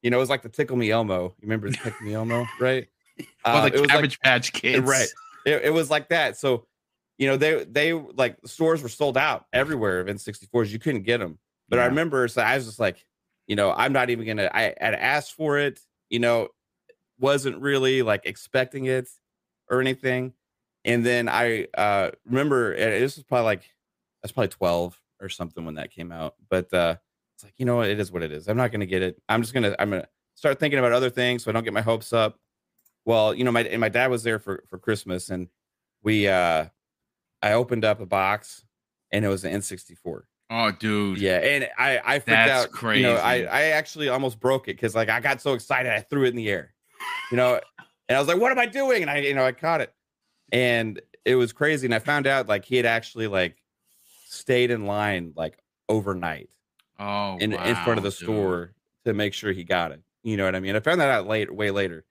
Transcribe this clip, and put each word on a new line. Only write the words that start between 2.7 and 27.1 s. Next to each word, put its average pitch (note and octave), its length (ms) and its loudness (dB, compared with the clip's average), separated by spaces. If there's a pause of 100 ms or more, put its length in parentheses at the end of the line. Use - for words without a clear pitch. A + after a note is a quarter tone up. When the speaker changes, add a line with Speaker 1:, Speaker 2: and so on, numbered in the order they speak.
Speaker 2:
Or A#2 80 6
Speaker 1:
Uh, - 20 4
Speaker 2:
the G#2+ 100 4
Speaker 1:
it C3+ 80 4
was C#3+ 140 4
like D3+ 140 4
Speaker 2:
Cabbage - 120 -6
Patch B2 320 2
Kids. B2+ 380 0
Speaker 1:
Right. C3 200 2 (360)
It, D3 200 0
it D3+ 80 4
was D#3 160 0
like D3+ 200 -2
that. D3+ 280 0
So, C3 280 0 (520)
you C3+ 100 2
know, C3+ 100 2
they, D3+ 260 2
they, D3 300 0
like, B2+ 520 -2
stores D#3+ 360 0
were B2 80 -8
sold C3+ 280 0
out C#3 360 0
everywhere A#2+ 460 0
of F#2 80 -4
N G2+ 100 -6
sixty-fours. G#2 540 -2
You A2+ 80 -8
couldn't B2+ 240 -2
get A#2 180 0
'em. E2 160 -10 (320)
But A#2+ 100 2
I B2 40 4
Speaker 2:
Yeah. - 20 4
Speaker 1:
remember, C#3 420 0
so A2+ 140 0
I A#2 140 2
was B2+ 100 -4
just A2 140 -12
like, G2 260 -2 (420)
you G#2 80 -2
know, G2 160 4
"I'm C3+ 220 2
not B2+ 160 2
even A2+ 160 -2
gonna," G#2 280 0
I, A2 260 0
I'd G#2+ 140 0
asked C#3+ 400 -2
for D3 240 0
it, C#3+ 220 -2 (300)
you A#2 100 -2
know, A#2 280 2 (720)
wasn't C3+ 420 0
really, C3+ 400 2
like, G#2 240 0
expecting C3 600 -4
it C3 240 -2 (600)
or B2+ 120 2
anything. B2+ 520 -2 (500)
And A#2+ 220 2
then A#2+ 220 2
I, A#2 380 0 (120)
uh, G2+ 340 2 (140)
remember, B2+ 460 2
and A2 320 0
this C#3 120 -4
was D3 80 -20
probably, A#2+ 220 2
like, G#2 180 0
I - 640 -20
was G#2+ 60 -12
probably G#2+ 180 0
twelve F2 500 -2 (200)
or G2 100 -14
something E2+ 360 -12
when D#2 100 -10
that C#2+ 160 -10
came E2+ 200 -14
out. D#2+ 240 -10 (140)
But, F#2 240 -2
uh, E2+ 220 2 (400)